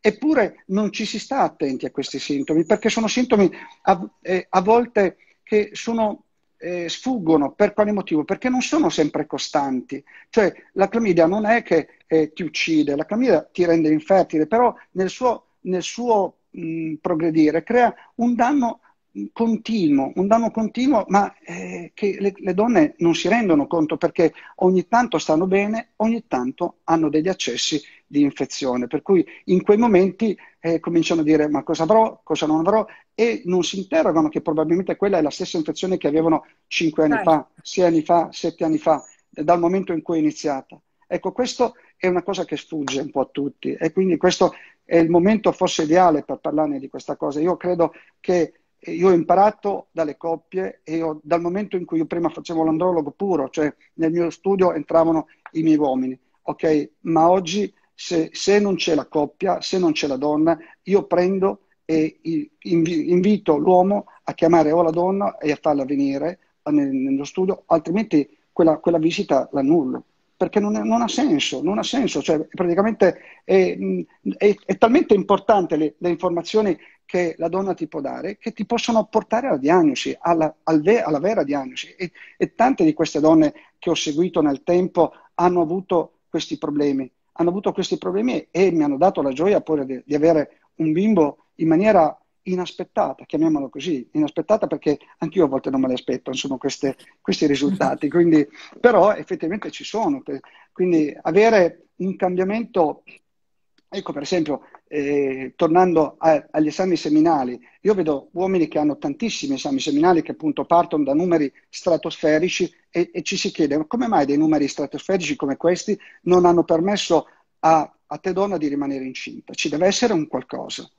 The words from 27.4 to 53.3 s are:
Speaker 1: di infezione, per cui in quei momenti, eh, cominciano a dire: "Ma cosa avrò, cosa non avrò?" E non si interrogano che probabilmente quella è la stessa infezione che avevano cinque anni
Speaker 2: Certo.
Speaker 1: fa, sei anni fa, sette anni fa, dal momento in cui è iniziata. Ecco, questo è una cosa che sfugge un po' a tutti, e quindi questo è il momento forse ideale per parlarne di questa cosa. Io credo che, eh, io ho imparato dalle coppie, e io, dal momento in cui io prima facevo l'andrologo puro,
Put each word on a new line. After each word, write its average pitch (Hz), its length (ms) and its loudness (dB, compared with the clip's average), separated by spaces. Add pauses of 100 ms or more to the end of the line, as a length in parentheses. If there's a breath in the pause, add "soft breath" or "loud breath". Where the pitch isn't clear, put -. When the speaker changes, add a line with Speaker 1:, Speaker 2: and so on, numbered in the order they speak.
Speaker 1:
di 143 160 0
infezione, 127 680 -2
per 147 140 -6
cui 185 220 2 (220 loud breath)
in 185 160 2
quei 208 160 6
momenti, 208 580 2 (220 soft breath)
eh, 165 220 -2
cominciano 170 400 0
a 156 40 0
dire: 151 240 4
"Ma 147 140 -2
cosa 160 220 -2
avrò, 220 400 2
cosa 156 220 -2
non 156 140 2
avrò?" 202 240 0 (300 loud breath)
E 226 300 -2
non 180 180 0
si 190 160 -4
interrogano 170 500 0
che - 120 -4
probabilmente 165 560 -2
quella 196 220 0
è 156 40 2
la 147 80 0
stessa - 280 -8
infezione 170 380 -4
che 156 120 -2
avevano 160 360 0 (220 soft breath)
cinque 160 380 -2
anni 156 100 2
Speaker 2:
Certo. 190 160 0
Speaker 1:
fa, 156 180 2 (140)
sei - 240 0
anni 165 160 2
fa, 165 300 2
sette 170 320 -6
anni 156 140 0
fa, 151 240 0 (280 soft breath)
dal 170 300 0
momento 185 320 0
in 160 100 -4
cui 165 140 -2
è 160 40 0
iniziata. 147 560 -4 (300)
Ecco, 180 240 -4
questo 247 440 -2 (220 soft breath)
è 185 120 -2
una 180 140 0
cosa 190 220 -4
che - 120 -8
sfugge 139 440 -6
un 139 100 -8
po' 139 100 -4
a 127 100 -2
tutti, 139 440 -6
e - 180 -4
quindi 185 240 2
questo 180 380 2 (300 loud breath)
è - 120 0
il 165 120 4
momento 180 440 4
forse 180 320 -2
ideale 160 400 4
per 135 140 -8
parlarne 147 420 -2
di 135 80 -14
questa 143 280 -10
cosa. 147 240 -6
Io 175 160 0
credo 175 360 -2 (280 loud breath)
che, 175 340 0 (240)
eh, - 140 -14
io 175 160 2
ho 190 40 6
imparato 185 800 2
dalle 156 240 -4
coppie, 170 680 -8
e 156 120 -8
io, 160 260 -4
dal 170 180 0
momento 185 360 -4
in 175 80 -4
cui 160 140 -4
io 165 80 0
prima 175 240 -4
facevo 160 340 -4
l'andrologo 160 480 0
puro, 165 360 -2